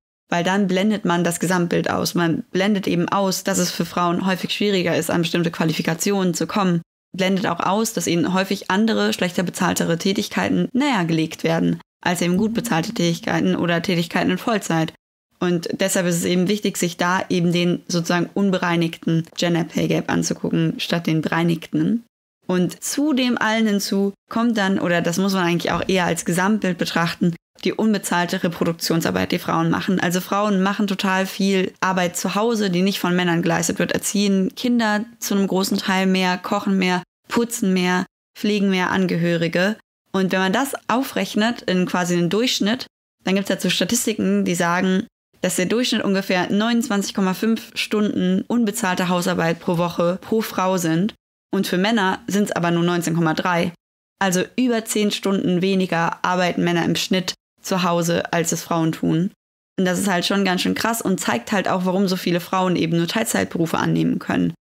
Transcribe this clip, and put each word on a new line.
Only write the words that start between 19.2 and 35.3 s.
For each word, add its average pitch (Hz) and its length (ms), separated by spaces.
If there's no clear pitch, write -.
Gender 170 280
Pay 165 240
Gap 165 200
anzugucken, 165 720
statt 170 300
den 160 120
bereinigten. 165 840
Und 180 360
zu 294 300
dem 247 240
allen 220 300
hinzu 202 480
kommt 233 260
dann, 190 220
oder 175 240
das 170 160
muss 190 160
man 185 80
eigentlich 170 300
auch 170 140
eher 185 180
als 170 200
Gesamtbild 185 540
betrachten, 170 560
die 185 80
unbezahlte 190 680
Reproduktionsarbeit, 170 920
die 180 80
Frauen 165 280
machen. 180 300
Also 180 220
Frauen 202 420
machen 202 240
total 190 400
viel 190 540
Arbeit 180 360
zu 180 200
Hause, 214 340
die 175 120
nicht 196 180
von 175 160
Männern 170 260
geleistet 170 380
wird, 170 100
erziehen 196 640
Kinder 226 500
zu - 160